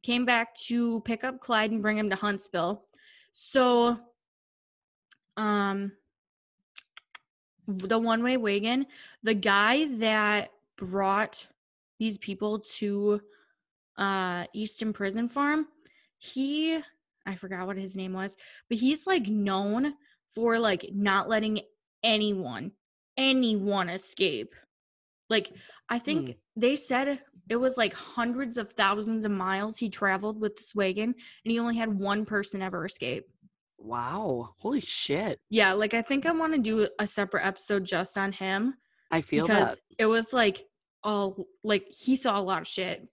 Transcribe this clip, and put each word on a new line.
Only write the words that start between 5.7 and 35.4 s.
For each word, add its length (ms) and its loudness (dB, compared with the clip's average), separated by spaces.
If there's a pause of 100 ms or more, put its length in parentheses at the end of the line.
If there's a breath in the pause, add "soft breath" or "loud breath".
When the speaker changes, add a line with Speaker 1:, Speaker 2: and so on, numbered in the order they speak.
Speaker 1:
the 320 0
one-way 380 2
wagon, 480 0 (380 loud breath)
the 100 2
guy 520 4 (120)
that 540 2 (260)
brought 680 0 (540)
these 180 -2
people 420 -4
to, 600 0 (760 soft breath)
uh, 560 -2
Easton 400 -4
Prison 340 -2
Farm, 400 0 (500 soft breath)
he, 640 -2 (440)
I 100 -6
forgot 320 -8
what 100 -6
his 180 -8
name 180 -6
was, 240 -6 (320 loud breath)
but 80 0
he's, 280 2
like, 220 2
known 680 0 (400 soft breath)
for, 260 2
like, 340 0
not 360 2
letting 320 0 (420)
anyone, 680 0 (460)
anyone 720 2
escape. 680 -4 (760)
Like, 220 0 (380 loud breath)
I 100 0
think 280 -2
Speaker 2:
Hmm. 40 -10 (240)
Speaker 1:
they 200 4
said 440 -2 (300)
it 80 -2
was, 200 2
like, 160 2
hundreds 640 -4
of 160 -6
thousands 520 0
of 60 0
miles 460 -2
he 120 -4
traveled 500 0
with 180 -4
this 180 -10
wagon, 400 0 (280 loud breath)
and 80 -2
he 80 2
only 180 -2
had 220 -2
one 260 0
person 360 -2
ever 240 -4
escape. 400 -6 (520)
Speaker 2:
Wow. 840 -4
Holy 220 -2
shit. 580 -2 (100)